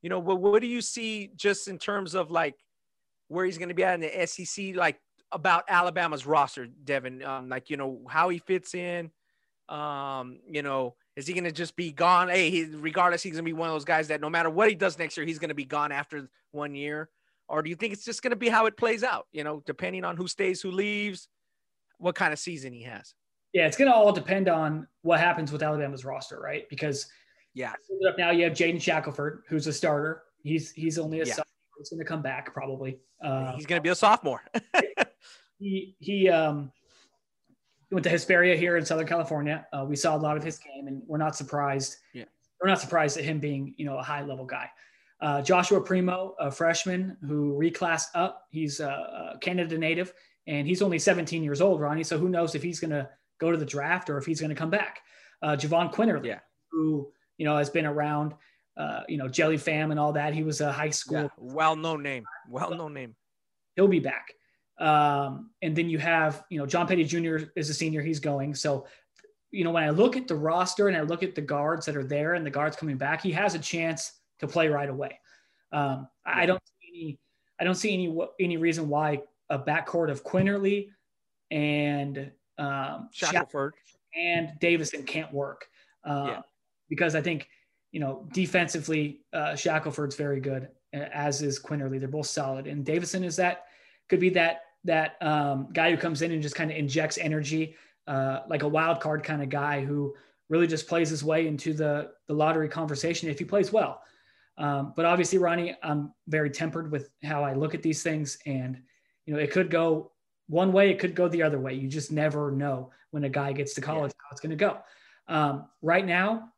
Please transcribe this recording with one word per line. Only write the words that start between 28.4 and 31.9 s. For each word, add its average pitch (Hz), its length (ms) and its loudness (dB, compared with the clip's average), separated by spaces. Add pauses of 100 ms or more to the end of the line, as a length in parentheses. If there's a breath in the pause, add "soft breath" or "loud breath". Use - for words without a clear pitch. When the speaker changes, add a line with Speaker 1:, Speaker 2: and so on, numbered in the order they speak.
Speaker 2:
have 165 100 4
Jaden 170 280 2
Shackelford, 151 680 -2
who's 151 200 -2
a 151 60 -2
starter. 156 500 0 (200)
He's, 156 280 -2
he's 160 280 -2
only 156 220 -2
a 156 40 0
Speaker 1:
Yeah. - 100 -2
Speaker 2:
sophomore. 156 100 -2 (320)
He's 143 120 -16
gonna 165 160 -8